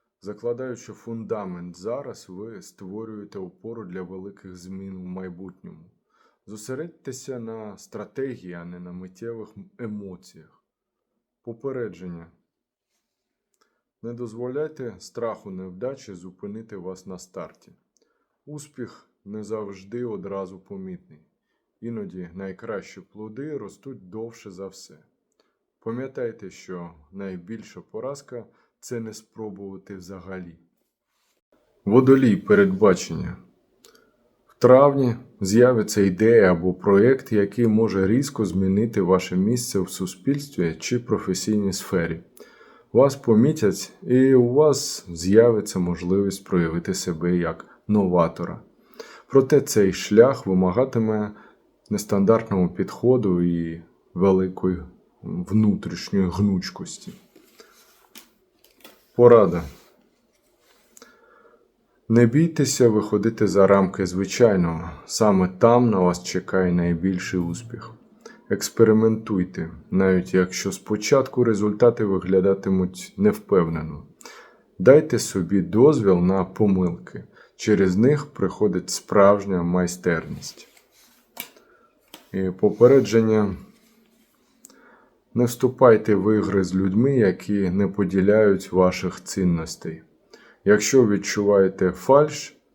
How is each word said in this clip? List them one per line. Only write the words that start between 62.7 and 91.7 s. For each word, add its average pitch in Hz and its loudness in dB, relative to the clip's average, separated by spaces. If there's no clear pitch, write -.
виходити 107 0
за 95 4
рамки 95 2
звичайного. 90 0
Саме 95 2
там 120 4
на 101 0
вас 87 0
чекає 92 -2
найбільший 87 -2
успіх. - -8
Експериментуйте, 107 0
навіть 92 0
якщо 92 -2
спочатку 123 -2
результати 107 2
виглядатимуть 95 0
невпевнено. 82 0
Дайте 120 6
собі 95 -2
дозвіл 104 4
на 92 0
помилки. 92 -2
Через 95 2
них 139 2
приходить 95 -4
справжня 98 2
майстерність. 85 -4
І 95 -4
попередження. 110 4
Не 120 2
вступайте 120 4
в 104 2
ігри 95 0
з 90 -4
людьми, 98 2
які 101 0
не 98 0
поділяють 98 2
ваших 90 0
цінностей. 82 -4
Якщо 107 4
відчуваєте 98 0